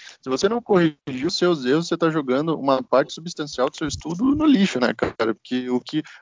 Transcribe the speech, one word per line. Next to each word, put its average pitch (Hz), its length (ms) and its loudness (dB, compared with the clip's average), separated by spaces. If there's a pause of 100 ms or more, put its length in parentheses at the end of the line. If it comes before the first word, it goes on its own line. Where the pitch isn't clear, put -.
(240)
Se 131 60 -10
você 131 180 0
não 233 140 0
corrigir 156 640 0
os 170 100 -2
seus 170 300 0
erros, 156 220 2
você 170 100 -2
tá 165 140 2
jogando 147 440 0
uma 135 280 2
parte 131 280 2
substancial 151 580 -6
do - 60 -16
seu 160 120 -6
estudo 175 480 -2
no 302 100 0
lixo, 196 340 4
né, 123 160 2
cara? 113 380 -2
Porque 127 360 -6
o 123 120 0
que, 156 220 -4 (180)